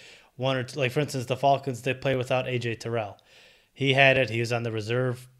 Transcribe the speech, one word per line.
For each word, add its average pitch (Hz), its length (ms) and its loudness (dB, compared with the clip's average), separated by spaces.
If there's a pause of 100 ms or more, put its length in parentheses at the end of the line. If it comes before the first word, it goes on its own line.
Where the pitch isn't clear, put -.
(360)
One 131 200 0
or 127 60 -2
two, 127 180 -8
like, 127 120 0
for 151 80 0
instance, 131 260 -4
the 127 100 -2
Falcons, 135 460 2
they 135 100 -2
play 131 240 0
without 127 320 -2
A 127 100 -2
J 117 160 -2
Terrell. 110 440 -6 (560)
He 135 180 2
had 135 240 6
it. 127 140 2
He 113 100 -2
was 117 120 -2
on 117 100 -2
the 117 100 -4
reserve 120 560 -2 (120)